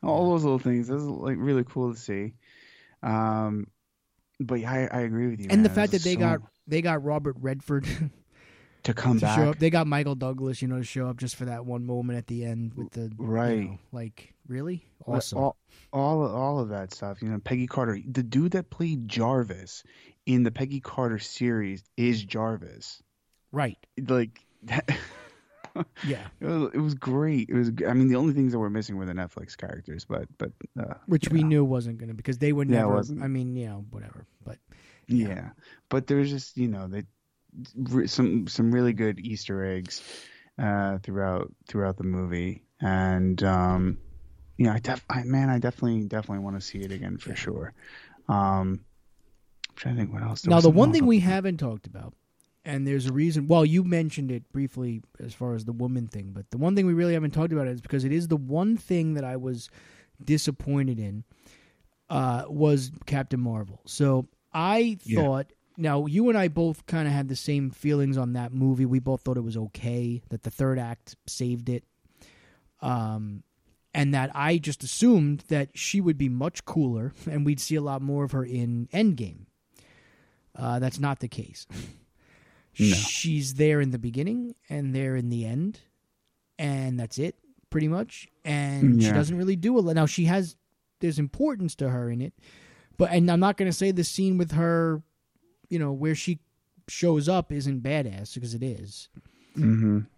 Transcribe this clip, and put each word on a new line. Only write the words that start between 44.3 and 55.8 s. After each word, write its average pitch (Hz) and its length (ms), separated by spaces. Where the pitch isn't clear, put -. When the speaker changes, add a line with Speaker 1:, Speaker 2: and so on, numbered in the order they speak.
Speaker 1:
you 127 80
know, 113 80
I 117 60
def-, 131 320
I, 123 140
man, 135 260
I 123 80
definitely, 117 480
definitely 104 360
wanna 98 180
see - 180
it 95 120
again 95 280
for - 100
Speaker 2:
Yeah. 107 60
Speaker 1:
sure. - 380
Um, 98 540
I'm - 60
trying 127 200
to 117 60
think 101 100
what 104 120
else. 113 180
There 165 80
Speaker 2:
Now, 170 60
Speaker 1:
was 165 80
Speaker 2:
the 165 60
Speaker 1:
something 160 100
Speaker 2:
one 285 100
Speaker 1:
else 320 60
Speaker 2:
thing 311 80
Speaker 1:
off 254 60
Speaker 2:
we 226 100
Speaker 1:
the 180 60
top. 185 80
Speaker 2:
haven't 190 240
talked 120 300
about, - 260
and 139 200
there's 139 200
a 131 80
reason, 151 340
well, 165 180
you 160 200
mentioned 160 440
it 120 220
briefly 127 500
as 120 120
far 123 220
as 110 80
the 113 80
woman 123 360